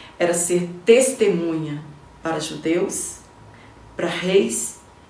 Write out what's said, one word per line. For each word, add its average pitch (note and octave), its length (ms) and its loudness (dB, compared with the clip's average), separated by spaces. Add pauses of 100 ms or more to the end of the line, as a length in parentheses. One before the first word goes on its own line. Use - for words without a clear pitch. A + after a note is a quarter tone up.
(180)
era F3 140 2
ser F3 380 -2 (140)
testemunha E3+ 960 2 (400)
para D#3 180 -4
judeus, E3 760 -4 (800)
para C3 100 -2
reis G3 720 0 (340)